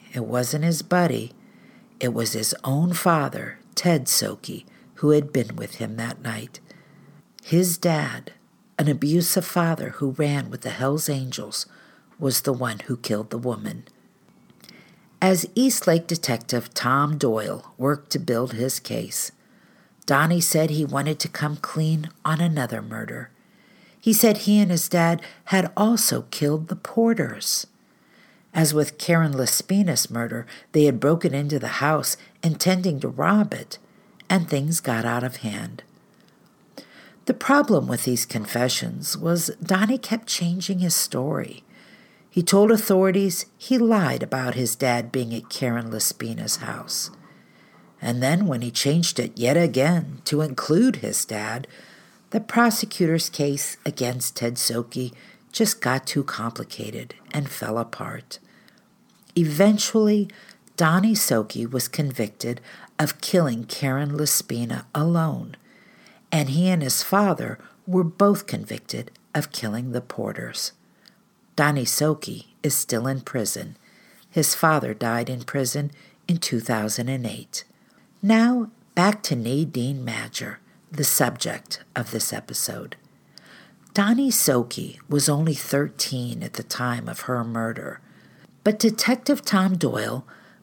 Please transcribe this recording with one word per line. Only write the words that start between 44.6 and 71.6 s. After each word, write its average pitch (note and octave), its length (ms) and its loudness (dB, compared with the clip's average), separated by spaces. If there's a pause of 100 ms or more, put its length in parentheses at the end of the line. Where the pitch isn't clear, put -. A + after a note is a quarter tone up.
dad A#2+ 360 0
being A#2+ 220 -2
at A#2 160 -10
Karen A#2 400 -4
Laspina's A2+ 680 -4
house. - 520 -6 (920)
And A#2+ 200 -2
then D#3+ 240 2
when C3 160 -2
he A#2+ 100 -6
changed D#3 480 2
it A#2 160 -4
yet B2 220 2
again D#3+ 680 2
to D3 160 0
include D#3 560 2
his - 280 -4
dad, A2 400 -6 (640)
the A3+ 120 -2
prosecutor's G#3 880 0
case C#3+ 560 -2
against B2+ 500 -4
Ted A#2+ 200 -2
Soki B2 580 -4 (380)
just - 300 0
got C3 240 0
too C#3+ 180 -2
complicated A2+ 920 -10 (160)
and C#3+ 180 -4
fell - 280 -6
apart. - 600 -8 (1000)
Eventually, G3+ 920 4 (460)
Donnie F3+ 380 4
Soki A#2 560 0
was B2 180 -2
convicted A#2+ 720 -4 (400)
of - 220 -2
killing C3 420 2
Karen C#3+ 540 -2
Laspina B2 760 -2
alone, D3+ 600 0 (760)
and D3 180 2
he E3 180 2
and F3+ 140 2
his C3 200 -2
father F3 580 2 (280)
were F#3 160 4
both G3 420 4
convicted - 640 -8 (220)
of - 180 -2
killing A#2+ 400 -6
the A#2+ 100 -2
Porters. G2+ 720 -8 (800)
Donnie D3 300 2